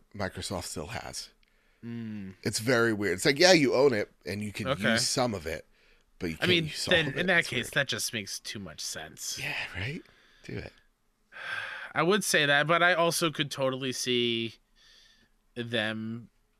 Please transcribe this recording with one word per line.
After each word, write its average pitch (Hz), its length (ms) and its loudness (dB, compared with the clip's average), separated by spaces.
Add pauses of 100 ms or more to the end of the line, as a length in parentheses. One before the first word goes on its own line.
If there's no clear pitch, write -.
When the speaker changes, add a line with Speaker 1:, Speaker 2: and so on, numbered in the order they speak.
(140)
Speaker 1:
Microsoft 92 500 -4
still - 240 -8
has. 65 400 -10 (560)
Speaker 2:
Mm. 110 580 -10
Speaker 1:
It's - 160 -4
very 117 340 4
weird. 98 220 0
It's 92 100 -6
like, 139 140 4
yeah, 180 140 8
you 139 200 6
own 127 200 6
it, 104 180 -2 (160)
and 101 160 -6
you 104 100 -6
can 110 140 -6
Speaker 2:
Okay. 131 280 0
Speaker 1:
use 117 120 2
some 123 280 0
of 80 120 -8
it, 80 200 -8 (520)
but 85 120 -4
you 80 40 -6
Speaker 2:
I - 40 -16
Speaker 1:
can't 170 120 2
Speaker 2:
mean, 170 140 4
Speaker 1:
use - 240 -6
all - 60 4
Speaker 2:
then 160 120 4
Speaker 1:
of 139 100 -4
it. 156 40 -2
Speaker 2:
in 180 80 0
that 175 120 6
Speaker 1:
It's - 80 -2
Speaker 2:
case, 127 80 -4 (100)
Speaker 1:
weird. - 80 -12
Speaker 2:
that 139 140 2
just - 240 -4
makes 104 280 -6
too - 180 -10
much 82 220 -12
sense. - 600 -10
Speaker 1:
Yeah, 147 140 -6 (220)
right? 120 260 -6 (400)
Do - 140 -10
it. - 160 -10 (600)
Speaker 2:
<sighs> - 640 -10
I 147 80 0
would 190 220 2
say 160 200 2
that, 143 220 4
but 170 160 4
I 175 120 6
also 170 360 2
could 143 220 -4
totally 131 400 -2
see 120 640 0 (960)
them 113 760 -4 (320)